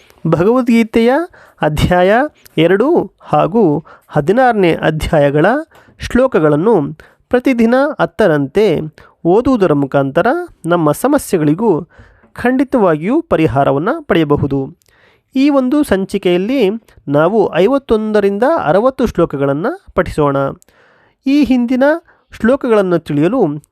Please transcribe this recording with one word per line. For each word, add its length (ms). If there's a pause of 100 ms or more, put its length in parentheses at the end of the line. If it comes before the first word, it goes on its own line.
(280)
ಭಗವದ್ಗೀತೆಯ 840 (500)
ಅಧ್ಯಾಯ 520 (440)
ಎರಡು 520 (120)
ಹಾಗೂ 640 (240)
ಹದಿನಾರನೇ 720
ಅಧ್ಯಾಯಗಳ 640 (540)
ಶ್ಲೋಕಗಳನ್ನು 920 (360)
ಪ್ರತಿದಿನ 460 (200)
ಹತ್ತರಂತೆ 840 (440)
ಓದುವುದರ 480
ಮುಖಾಂತರ 540 (380)
ನಮ್ಮ 280
ಸಮಸ್ಯೆಗಳಿಗೂ 920 (500)
ಖಂಡಿತವಾಗಿಯೂ 880
ಪರಿಹಾರವನ್ನ 680 (120)
ಪಡೆಯಬಹುದು. 760 (600)
ಈ 140
ಒಂದು 340
ಸಂಚಿಕೆಯಲ್ಲಿ 960 (280)
ನಾವು 480
ಐವತ್ತೊಂದರಿಂದ 880 (200)
ಅರವತ್ತು 420
ಶ್ಲೋಕಗಳನ್ನು 880
ಪಠಿಸೋಣ. 440 (880)
ಈ 180
ಹಿಂದಿನ 400 (500)
ಶ್ಲೋಕಗಳನ್ನು 680
ತಿಳಿಯಲು 640 (100)